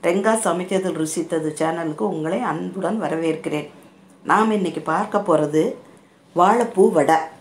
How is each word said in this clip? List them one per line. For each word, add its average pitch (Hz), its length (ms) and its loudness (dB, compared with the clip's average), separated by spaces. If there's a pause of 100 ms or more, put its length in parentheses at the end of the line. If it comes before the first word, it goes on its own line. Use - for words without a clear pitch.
ரெங்கா 202 380 2
சமைத்ததில் 180 540 -2
ருசித்தது 160 560 -2
சேனலுக்கு 160 560 -4
உங்களை 160 340 -2
அன்புடன் 180 600 -4
வரவேற்கிறேன். 156 680 -4 (580)
நாம் 214 260 2
இன்னைக்கு 185 300 -2
பார்க்க 196 380 -2
போறது 156 440 2 (760)
வாழைப்பூ 196 560 4
வடை. 156 260 4 (220)